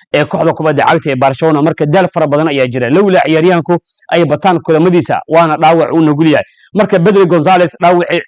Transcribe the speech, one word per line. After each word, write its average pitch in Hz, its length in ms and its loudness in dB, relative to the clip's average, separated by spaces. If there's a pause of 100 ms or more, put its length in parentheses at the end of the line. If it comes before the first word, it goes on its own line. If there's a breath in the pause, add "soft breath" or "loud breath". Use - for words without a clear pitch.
(140 soft breath)
ee 147 120 0
kooxda 160 280 -2
kubadda 151 320 -2
cagta 147 260 -2
ee 135 40 -2
Barcelona. 135 460 0
Marka 160 240 -2
daal 180 280 0
fara 160 140 -2
badan 147 200 0
ayaa 139 200 -2
jira. 123 220 -4
Lowla 185 360 2
ciyaaryahanku 165 500 0 (380 soft breath)
ay 170 120 0
bataan 151 380 0
kulamadiisa, 160 640 0
waana 156 300 0
dhaawac 160 360 2
uu 165 80 2
nugul 156 260 0
yahay. 131 160 0 (300 soft breath)
Marka 196 260 0
Pedri 196 260 2
Gonzalez 175 460 2 (100)
dhaawaci 175 460 0